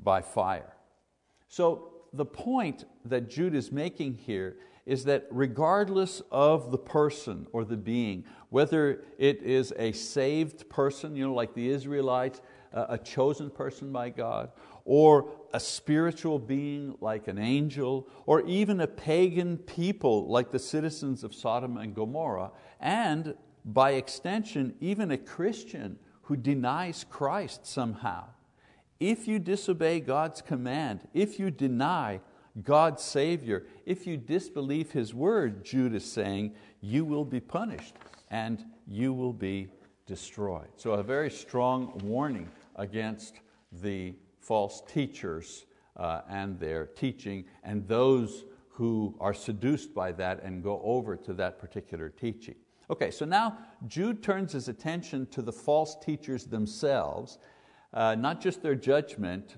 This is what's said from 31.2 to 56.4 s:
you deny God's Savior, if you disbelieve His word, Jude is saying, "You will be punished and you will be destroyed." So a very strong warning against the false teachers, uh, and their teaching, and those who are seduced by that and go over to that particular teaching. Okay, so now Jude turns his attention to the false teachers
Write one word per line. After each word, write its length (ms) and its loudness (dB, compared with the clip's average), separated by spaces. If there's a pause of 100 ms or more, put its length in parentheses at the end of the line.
you 100 0
deny 720 0 (420)
God's 400 6
Savior, 640 0 (180)
if 220 -4
you 100 -4
disbelieve 760 -2
His 200 -2
word, 520 0
Jude 300 2
is 100 -4
saying, 500 -2 (260)
"You 240 0
will 200 0
be 160 -4
punished 560 -6 (340)
and 340 -4 (220)
you 260 -2
will 220 -2
be 340 -4 (380)
destroyed." 680 -6
So 160 -2
a 100 2
very 280 0
strong 760 -2
warning 440 -2 (280)
against 640 -8 (420)
the 320 -6 (260)
false 460 0
teachers, 800 -6 (300)
uh, 240 -4 (100)
and 300 -6
their 260 -4
teaching, 580 -6 (200)
and 240 -4
those 560 4 (240)
who 500 -2
are 160 0
seduced 580 -2
by 200 -2
that 320 -4
and 180 -8
go 220 -4
over 320 -2
to 180 -10
that 240 -4
particular 500 -10
teaching. 460 -8 (340)
Okay, 220 -2
so 140 -6
now 340 0 (300)
Jude 340 -2
turns 300 -2
his 160 -6
attention 640 -6
to 100 -6
the 100 -6
false 440 2
teachers 480 -6